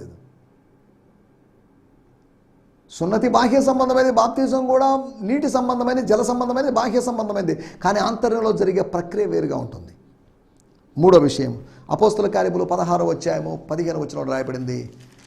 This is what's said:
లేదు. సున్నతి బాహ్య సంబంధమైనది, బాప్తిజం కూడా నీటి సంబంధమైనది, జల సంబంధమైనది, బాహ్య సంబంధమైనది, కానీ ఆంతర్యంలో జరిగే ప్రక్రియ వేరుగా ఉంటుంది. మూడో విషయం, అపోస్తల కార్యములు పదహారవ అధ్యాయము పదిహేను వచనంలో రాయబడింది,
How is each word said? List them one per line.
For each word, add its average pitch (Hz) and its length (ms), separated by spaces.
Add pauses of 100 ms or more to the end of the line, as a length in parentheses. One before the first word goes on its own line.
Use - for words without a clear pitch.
లేదు. - 140 (2750)
సున్నతి 214 420
బాహ్య 240 320
సంబంధమైనది, 262 540
బాప్తిజం 262 500
కూడా 262 160 (420)
నీటి 285 280
సంబంధమైనది, 247 560
జల 226 180
సంబంధమైనది, 247 480
బాహ్య 240 300
సంబంధమైనది, 202 460 (300)
కానీ 202 220
ఆంతర్యంలో 226 440 (100)
జరిగే 190 220 (120)
ప్రక్రియ 180 380
వేరుగా 151 320
ఉంటుంది. 90 280 (1040)
మూడో 175 300
విషయం, 131 260 (420)
అపోస్తల 208 420
కార్యములు 180 360
పదహారవ 175 440
అధ్యాయము 160 360 (180)
పదిహేను 160 340
వచనంలో 139 300
రాయబడింది, 127 440 (480)